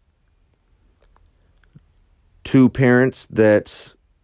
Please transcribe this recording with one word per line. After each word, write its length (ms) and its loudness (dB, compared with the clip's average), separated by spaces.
two 240 2
parents 600 -2
that 680 -2